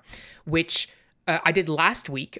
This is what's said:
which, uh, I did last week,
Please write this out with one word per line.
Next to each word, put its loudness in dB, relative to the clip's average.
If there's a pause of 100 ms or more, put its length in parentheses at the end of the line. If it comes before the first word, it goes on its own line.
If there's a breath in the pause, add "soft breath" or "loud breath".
(460 loud breath)
which, 0 (380 loud breath)
uh, 2
I 4
did 2
last 2
week, -6